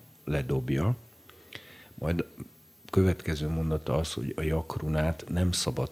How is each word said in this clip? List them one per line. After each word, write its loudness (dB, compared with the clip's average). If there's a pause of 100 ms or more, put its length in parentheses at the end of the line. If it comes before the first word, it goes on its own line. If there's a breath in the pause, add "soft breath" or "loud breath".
(240)
ledobja, 0 (960 loud breath)
majd -2 (640)
következő 4
mondata 0
az, 0
hogy -4
a -4
jakrunát 0
nem 2
szabad -2